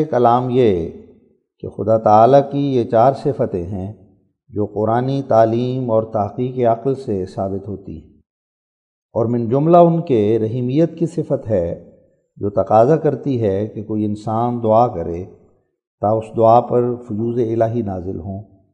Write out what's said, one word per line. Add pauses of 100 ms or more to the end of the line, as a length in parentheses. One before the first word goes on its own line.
(100)
کلام
یہ (760)
کہ
خدا
تعالیٰ (100)
کی
یہ
چار
صفتیں
ہیں (580)
جو
قرآنی
تعلیم
اور (100)
تحقیق (100)
عقل
سے
ثابت
ہوتی
ہیں، (1040)
اور
من
جملہ
ان
کے
رحیمیت
کی
صفت
ہے (720)
جو
تقاضا
کرتی
ہے
کہ
کوئی
انسان
دعا
کرے (800)
تا
اس
دعا
پر
فیوز
الہی
نازل
ہوں۔ (320)